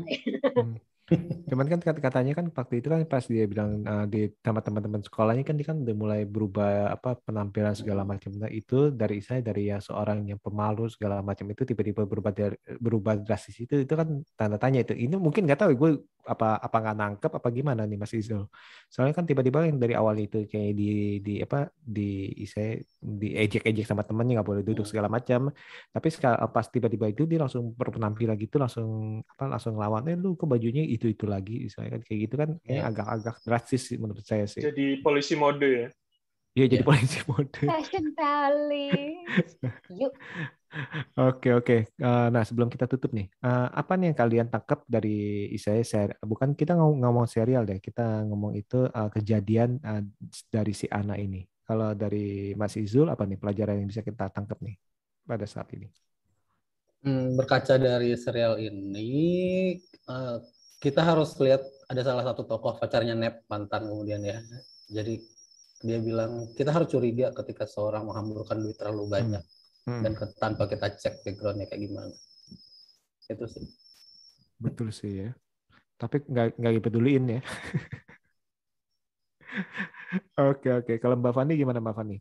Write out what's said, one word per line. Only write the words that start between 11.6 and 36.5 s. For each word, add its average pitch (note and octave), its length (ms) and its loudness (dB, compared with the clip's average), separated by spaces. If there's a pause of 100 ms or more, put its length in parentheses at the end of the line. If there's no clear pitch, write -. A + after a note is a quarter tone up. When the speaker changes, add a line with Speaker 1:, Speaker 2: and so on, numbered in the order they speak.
Speaker 2:
tiba-tiba G#2 480 -2
berubah G#2 240 -2
dari, G#2 240 -2 (240)
berubah A2 400 2
drastis G#2 400 -4
itu, C#3 240 0
itu D3+ 80 0
kan D#3 400 0
tanda G#2 240 0
tanya C3 240 4
itu. A2 160 0
Ini A#2+ 240 0
mungkin E3+ 240 4
nggak C#3+ 160 4
tahu G3 160 6
gue D#3 140 6 (340)
apa, A2 320 2
apa - 240 -2
nggak G#2+ 160 -2
nangkep G#2 400 -2
apa - 160 -2
gimana B2 320 0
nih G#2 160 -4
Mas G#2 160 -8
Izul. G#2+ 320 -4 (400)
Soalnya C3 240 0
kan E3+ 160 -2
tiba-tiba C3+ 320 2
yang D#3 160 2
dari A#2 160 2
awal G#2+ 240 2
itu G#2 320 -2
kayak G#2 240 -2
di, G#2 480 0
di G2+ 160 -4
apa, - 400 -2
di, G2+ 560 -4 (160)
saya A2 320 -4 (160)
diejek-ejek G#2+ 880 0
sama G#2 160 0
temannya A#2 400 0
nggak G2+ 80 -2
boleh G2+ 160 0
duduk G#2 240 0
Speaker 3:
Hmm. - 0 -
Speaker 2:
segala G#2+ 160 0
macam. B2 480 2 (400)
Tapi A#2+ 160 0
seka-, C3 400 2
pas A2 160 2
tiba-tiba A2 480 4
itu D#3 160 2
dia E3 80 4
langsung A#2+ 400 -2
berpenampilan A2 640 0
gitu, A2 160 0
langsung A2 640 -2 (160)
apa, C3+ 160 -4
langsung A2+ 240 -2
lawan, G#2+ 320 0
"Eh, F3 80 -2
lu F#3 160 0
kok D#3+ 160 -2
bajunya A#2+ 320 2
itu-itu A2 480 0
lagi?" G#2 400 -4
Misalnya A2+ 240 -8
kan A#2 80 -6
kayak A2 240 -6
gitu A2 160 -6
kan, D#3 80 0 (160)
kayaknya A#2 160 -2
Speaker 3:
Iya. A2 80 -2
Speaker 2:
agak-agak A2 460 -4 (100)
drastis A#2 400 0
sih A#2+ 160 -8
menurut G#2 240 -8
saya G#2 240 0
sih. - 160 -6
Speaker 4:
Jadi C#3 400 0
polisi D3 320 2
mode C#3+ 240 4
ya? B2+ 260 4 (720)